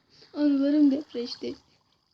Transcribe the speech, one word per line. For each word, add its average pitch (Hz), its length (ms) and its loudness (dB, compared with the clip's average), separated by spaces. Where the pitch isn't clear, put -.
Anılarım 294 580 2
depreşti. 247 640 -8